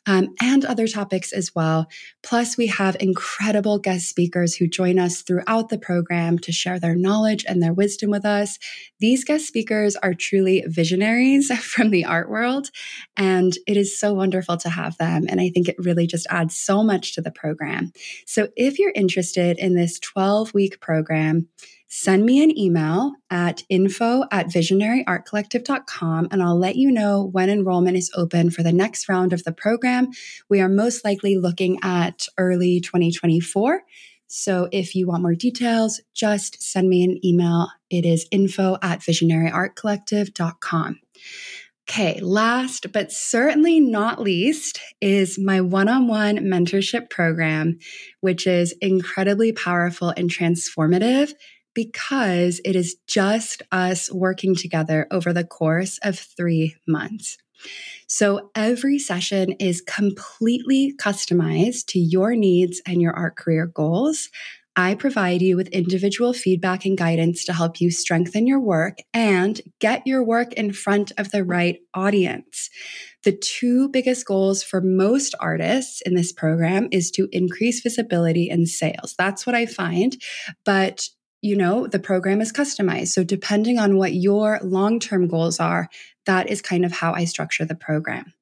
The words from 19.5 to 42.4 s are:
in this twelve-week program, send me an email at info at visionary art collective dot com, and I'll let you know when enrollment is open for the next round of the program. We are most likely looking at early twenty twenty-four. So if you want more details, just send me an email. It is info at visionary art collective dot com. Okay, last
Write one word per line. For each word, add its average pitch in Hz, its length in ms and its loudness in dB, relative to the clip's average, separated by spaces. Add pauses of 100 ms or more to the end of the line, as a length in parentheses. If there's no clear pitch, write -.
in 185 160 0
this 170 240 0
twelve-week 202 800 0
program, 160 640 0 (400)
send 196 380 2
me 269 180 6
an 311 140 4
email 180 540 2 (180)
at 175 400 -2
info 214 640 2
at 180 200 -2
visionary 202 540 2
art 180 220 -4
collective 214 360 -4
dot 269 220 -4
com, 165 460 -2
and 190 100 2
I'll 175 160 2
let 185 180 0
you 269 160 4
know 202 320 2
when 185 280 0
enrollment 185 460 2
is 180 180 -2
open 170 340 2
for 170 140 -2
the 165 100 4
next 190 340 0
round 185 260 2
of 175 100 -2
the 165 80 -6
program. 247 560 0 (420)
We 202 120 4
are 190 80 4
most 220 360 2
likely 196 320 0
looking 185 460 0
at 180 440 0 (100)
early 180 440 2
twenty 175 300 0
twenty-four. 185 720 0 (440)
So 180 440 -2
if 190 240 -4
you 185 100 0
want 175 160 -2
more 170 140 2
details, 226 640 0 (140)
just 208 480 -2
send 185 260 0
me 180 140 4
an 180 200 0
email. 170 460 2 (220)
It 175 120 0
is 165 280 2
info 190 500 0
at 170 220 -4
visionary 165 480 2
art 180 240 -2
collective 208 580 -4
dot 170 260 -6
com. - 400 -4 (880)
Okay, 196 340 -2
last 220 720 0